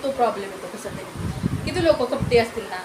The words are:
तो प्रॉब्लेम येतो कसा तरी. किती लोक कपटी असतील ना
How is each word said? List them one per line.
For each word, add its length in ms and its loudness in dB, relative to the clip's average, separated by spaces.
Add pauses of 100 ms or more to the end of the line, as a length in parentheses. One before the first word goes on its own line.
तो 80 0
प्रॉब्लेम 380 0
येतो 280 -10
कसा 120 -8
तरी. 540 -6 (220)
किती 180 0
लोक 120 8
कपटी 420 2
असतील 260 2
ना 220 -8